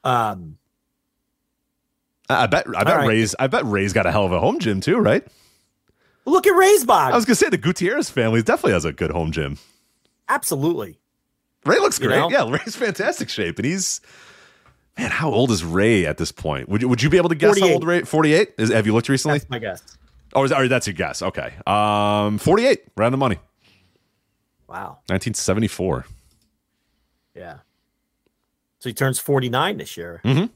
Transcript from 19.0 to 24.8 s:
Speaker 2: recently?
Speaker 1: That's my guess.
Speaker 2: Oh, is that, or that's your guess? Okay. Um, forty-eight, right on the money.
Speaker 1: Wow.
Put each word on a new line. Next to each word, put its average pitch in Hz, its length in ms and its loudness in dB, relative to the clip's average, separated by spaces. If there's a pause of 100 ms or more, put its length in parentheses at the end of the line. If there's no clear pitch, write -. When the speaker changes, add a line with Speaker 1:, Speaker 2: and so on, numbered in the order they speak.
Speaker 2:
recently? 147 300 0
Speaker 1:
That's - 100 -14
my 127 80 -8
guess. 104 240 -10 (540)
Speaker 2:
Oh, 135 80 4
is 135 80 2
that, 143 100 2
or 127 60 2
that's 127 180 0
your 101 80 -6
guess? 80 300 -6
Okay. 69 280 -6 (140)
Um, 104 720 2
forty-eight, 220 460 2 (120)
right 110 120 2
on 123 40 2
the 135 60 -2
money. 131 220 0 (1300)
Speaker 1:
Wow. - 320 -14 (100)